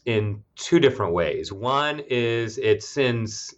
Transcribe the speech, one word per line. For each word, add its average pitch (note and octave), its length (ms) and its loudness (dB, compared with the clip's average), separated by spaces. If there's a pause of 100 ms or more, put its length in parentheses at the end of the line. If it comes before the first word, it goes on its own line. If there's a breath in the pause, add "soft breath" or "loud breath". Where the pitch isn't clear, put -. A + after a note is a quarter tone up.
in G#2 380 0 (120)
two - 240 2
different A#2 340 2
ways. D#2+ 400 -2
One C#3 560 -2
is A#2 480 0
it G#2+ 240 2
sends A#2 760 -2